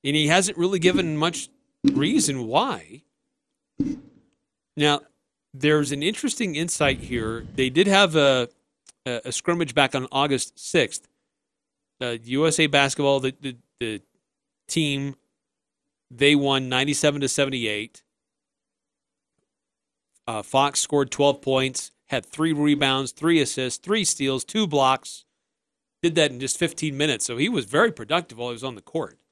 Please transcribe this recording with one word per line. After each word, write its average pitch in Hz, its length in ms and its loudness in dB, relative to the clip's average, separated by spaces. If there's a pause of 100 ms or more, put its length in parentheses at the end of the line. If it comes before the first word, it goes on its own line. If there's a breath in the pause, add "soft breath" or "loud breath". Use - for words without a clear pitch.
And 139 120 0
he 151 100 4
hasn't 180 320 2
really 185 220 0
given 175 380 2
much 165 320 -2 (340)
reason 139 640 0
why. 123 560 -2 (1700)
Now, 147 260 2 (520)
there's 143 380 2
an 143 120 -4
interesting 208 520 -4
insight 147 440 -2
here. 113 460 -6 (100)
They 131 160 0
did 170 160 4
have 196 280 4
a, 135 320 4 (600)
a, 120 180 -6
a 127 60 -8
scrimmage 170 420 -2
back 139 220 2
on 131 160 -2
August 139 480 -2
sixth. - 480 -2 (920)
Uh, 120 240 -4
U 131 220 0
S 160 140 0
A 160 80 4
basketball, 139 520 2
the, 131 220 -4
the, 131 160 -10 (220)
the 110 220 -6 (680)
team, 139 480 -2 (960)
they 139 240 6
won 135 340 2
ninety-seven 143 520 0
to 135 60 -2
seventy-eight. 117 760 -4 (2250)
Uh, 110 160 -6
Fox 139 360 2
scored 143 300 0
twelve 143 320 2
points, 131 500 -2 (160)
had 123 160 -4
three 160 300 -2
rebounds, 143 580 2
three 160 300 2
assists, 127 420 -4
three 208 200 0
steals, 135 420 -2
two 214 220 0
blocks. 135 580 0 (800)
Did 170 120 0
that 156 140 4
in 123 100 -10
just 131 200 -6
fifteen 151 380 -4
minutes, 143 280 -2
so 117 120 -6
he 160 120 0
was 165 160 -2
very 160 260 2
productive 139 460 -6
while 120 120 -6
he 120 40 -6
was 117 100 -12
on 127 120 -8
the 101 60 -18
court. - 360 -8 (140)